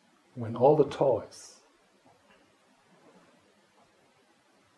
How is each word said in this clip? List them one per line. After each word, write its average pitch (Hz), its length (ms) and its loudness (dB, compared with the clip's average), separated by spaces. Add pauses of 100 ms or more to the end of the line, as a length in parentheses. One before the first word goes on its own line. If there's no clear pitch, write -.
(340)
When 117 220 -10
all 139 200 4
the 147 80 4
toys - 760 -4 (3250)